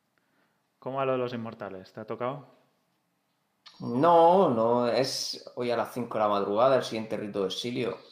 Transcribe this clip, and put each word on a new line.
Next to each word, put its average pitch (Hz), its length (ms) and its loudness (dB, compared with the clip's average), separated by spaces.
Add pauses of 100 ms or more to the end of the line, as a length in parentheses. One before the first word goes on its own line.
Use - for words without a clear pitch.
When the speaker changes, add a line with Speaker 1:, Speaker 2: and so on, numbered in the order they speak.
(800)
Speaker 1:
¿Cómo 131 200 -8
va 135 60 -2
lo 131 80 0
de 131 60 0
los 123 160 -4
inmortales? 110 580 -12
¿Te - 80 -14
ha 107 60 -12
tocado? 123 400 -8 (1300)
Speaker 2:
No, 165 680 6
no, 120 400 2
es - 560 -2 (120)
hoy 123 140 -4
a 117 60 0
las 107 160 -4
cinco 120 220 -8
de 113 100 -4
la 104 40 2
madrugada 104 480 2
el 120 80 0
siguiente 110 340 -6
rito 104 240 -6
de 92 60 0
exilio. 120 500 -6 (140)